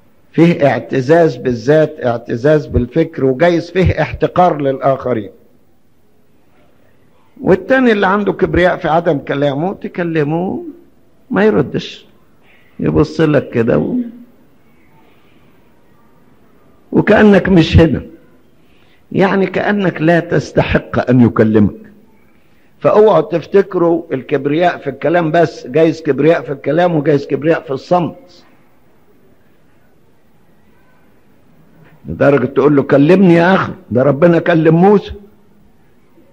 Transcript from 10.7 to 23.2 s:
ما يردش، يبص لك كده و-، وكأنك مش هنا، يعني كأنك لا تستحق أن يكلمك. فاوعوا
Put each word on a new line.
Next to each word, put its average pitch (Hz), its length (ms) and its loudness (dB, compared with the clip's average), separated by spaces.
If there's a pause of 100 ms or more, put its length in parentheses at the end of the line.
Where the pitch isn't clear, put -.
ما 196 140 0
يردش، 202 600 -2 (760)
يبص 151 420 -2
لك 151 280 0
كده 123 280 0
و-، - 180 -4 (3000)
وكأنك 202 580 4
مش 185 280 2
هنا، 165 240 2 (1080)
يعني 190 340 0
كأنك 190 560 -2
لا 165 180 2
تستحق - 920 -2
أن 127 120 4
يكلمك. 110 540 2 (1040)
فاوعوا 185 420 4